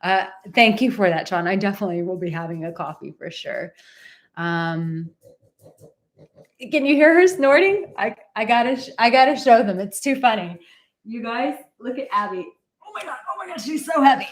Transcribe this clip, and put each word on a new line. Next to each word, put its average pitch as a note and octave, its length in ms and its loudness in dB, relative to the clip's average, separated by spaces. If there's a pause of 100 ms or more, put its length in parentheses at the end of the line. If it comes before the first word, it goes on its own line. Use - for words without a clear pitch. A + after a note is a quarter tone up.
Uh, F#3+ 260 0 (260)
thank A3 280 4
you B3+ 100 0
for G3 180 0
that, D#3+ 180 -2
Sean. F3 200 -2
I F#3 80 0
definitely G3 480 -2
will F#3 140 -6
be F3 120 -6
having E3 360 -8
a E3+ 60 -8
coffee D3+ 460 -12
for - 120 -14
sure. D3+ 440 -10 (640)
Um, E3 720 -4 (1500)
can C4+ 260 -2
you C#4 100 4
hear D4+ 180 6
her F4+ 140 8
snorting? F4+ 720 2
I, A3+ 180 -4 (200)
I A3 100 -4
gotta A#3+ 340 2
sh-, - 180 -12
I A#3 120 4
gotta C4 280 6
show A#3 260 6
them. G3 160 -2
It's G3+ 200 -8
too C4+ 200 -2
funny. G#3 380 0 (480)
You A3+ 180 -12
guys, B3 320 -4 (240)
look B3 180 -10
at - 140 -8
Abby. F#3+ 360 -4 (380)
Oh - 80 -20
my - 100 -12
God. C#4 140 -12 (120)
Oh F#4 80 -8
my F#4+ 100 -12
God. F4 140 -10
She's D4+ 240 -6
so D#4+ 160 0
heavy. C4+ 300 2